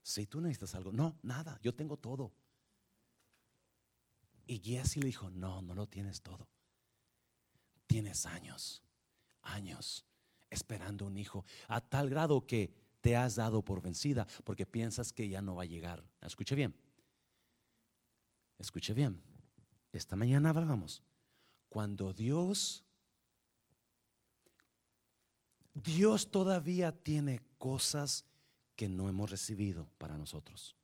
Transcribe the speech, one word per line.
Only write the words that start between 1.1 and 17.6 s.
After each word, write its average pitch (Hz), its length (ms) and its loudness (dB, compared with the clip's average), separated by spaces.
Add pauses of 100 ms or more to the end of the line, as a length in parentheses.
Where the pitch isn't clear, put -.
nada, 135 380 -6
yo 123 120 0
tengo 147 240 -6
todo". 127 360 -6 (2250)
Y 120 120 -4
Giesi 123 400 -2
le 139 80 2
dijo: 101 220 -6
"No, 92 320 -6
no 87 140 -8
lo 101 120 -6
tienes 98 340 -8
todo. - 260 -16 (1400)
Tienes 104 380 2
años, - 580 -10 (580)
años - 640 -8 (440)
esperando 101 560 -6
un 98 120 -4
hijo, 101 260 -6 (240)
a 117 140 0
tal 139 280 2
grado 147 360 6
que 110 280 0 (280)
te 120 140 8
has 120 200 4
dado 110 280 4
por 92 180 -2
vencida 104 440 0 (180)
porque 95 220 -2
piensas 113 460 -2
que 107 160 -4
ya 95 140 -4
no 95 140 -4
va 90 80 -4
a 87 40 -6
llegar". 85 360 -8 (180)
Escuche - 340 -4
bien. 139 180 2 (1800)